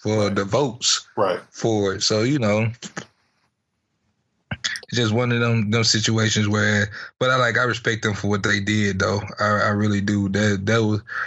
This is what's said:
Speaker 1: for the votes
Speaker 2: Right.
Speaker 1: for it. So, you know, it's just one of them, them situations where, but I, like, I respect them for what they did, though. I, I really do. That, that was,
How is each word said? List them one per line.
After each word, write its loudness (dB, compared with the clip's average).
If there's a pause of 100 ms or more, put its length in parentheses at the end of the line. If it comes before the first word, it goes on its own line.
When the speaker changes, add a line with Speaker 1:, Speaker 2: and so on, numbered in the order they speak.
Speaker 1:
for 0
the 0
votes -2 (100)
Speaker 2:
Right. 0 (100)
Speaker 1:
for 0
it. -8
So, 0
you 0
know, 0 (2250)
it's -4
just 2
one 0
of 0
them, 0
them 2
situations 2
where, 2 (280)
but 2
I, 2
like, 2
I 2
respect -2
them 0
for -4
what 0
they 2
did, 0
though. 0 (200)
I, 0
I 2
really 2
do. 0
That, 0
that 4
was, 2 (260)